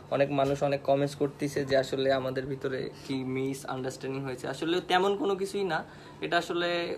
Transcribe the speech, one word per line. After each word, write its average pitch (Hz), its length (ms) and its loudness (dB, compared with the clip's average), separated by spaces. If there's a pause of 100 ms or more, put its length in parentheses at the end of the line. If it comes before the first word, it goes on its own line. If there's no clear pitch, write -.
(100)
অনেক 139 200 4
মানুষ 139 320 2
অনেক 139 200 2
কমেন্টস 143 340 2
করতেছে 143 480 -2
যে 135 120 2
আসলে 135 360 2
আমাদের 131 340 0
ভিতরে 135 440 -4 (160)
কি 139 80 -4
মিসআন্ডারস্ট্যান্ডিং 131 1120 -4
হয়েছে। 131 240 -6
আসলে 165 320 0
তেমন 185 360 4
কোনো 196 200 0
কিছুই 196 280 -2
না। 160 200 0 (360)
এটা 156 180 2
আসলে 175 600 0